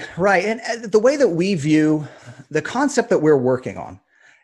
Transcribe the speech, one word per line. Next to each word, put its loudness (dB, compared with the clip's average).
right. 0
And, -4
uh, -10
the 2
way 4
that 4
we 0
view 0
the -4
concept -2
that 2
we're 4
working -2
on -14